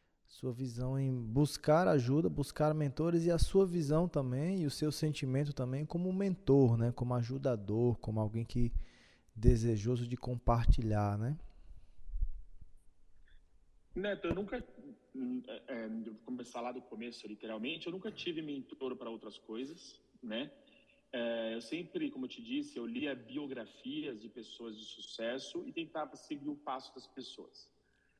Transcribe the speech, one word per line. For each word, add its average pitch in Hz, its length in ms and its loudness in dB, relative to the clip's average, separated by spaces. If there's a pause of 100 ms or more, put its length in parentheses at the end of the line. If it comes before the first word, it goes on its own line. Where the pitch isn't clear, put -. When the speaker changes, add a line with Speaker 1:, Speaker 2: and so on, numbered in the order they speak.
(280)
Speaker 1:
sua - 240 -6
visão 127 480 -4
em 135 140 2
buscar 143 760 4
ajuda, 151 420 4
buscar 151 440 0
mentores 156 520 2
e 170 60 4
a 165 60 4
sua 196 280 6
visão 170 420 2
também 147 540 0
e 156 40 2
o 139 60 0
seu 151 200 0
sentimento 143 640 0
também 135 320 -2
como 175 260 -2
mentor, 139 640 6
né? 117 140 4
Como 123 220 -2
ajudador, 120 840 2
como 110 200 -2
alguém 107 240 0
que 120 300 2 (640)
desejoso 117 720 6
de 123 100 -6
compartilhar, 110 1000 4
né? 123 200 -2 (2500)
Speaker 2:
Neto, 190 320 -4
eu 170 80 2
nunca, 208 220 -4
é, - 1080 -10 (100)
é, 113 120 -6
eu 110 280 -8
vou - 120 -20
começar 123 340 -8
lá 123 140 -6
do 127 80 -10
começo, 117 460 -12
literalmente, 110 600 -8
eu 170 60 -6
nunca 190 180 -8
tive 165 300 -6
mentor 135 560 -8
pra 117 120 -10
outras 110 280 -12
coisas, 135 640 -12 (200)
né? 120 300 -6 (640)
É, 117 420 -4
eu 117 60 -6
sempre, 156 500 -6
como 127 140 -8
eu - 40 -10
te - 140 -14
disse, 139 340 -6
eu 117 80 -6
lia 127 300 -4
biografias 127 1080 -8
de 113 60 -14
pessoas 113 500 -14
de 110 60 -16
sucesso 131 840 -8
e 131 60 -10
tentava 156 460 -8
seguir 143 320 -8
o 143 80 -6
passo 135 360 -8
das - 140 -18
pessoas. - 640 -16 (480)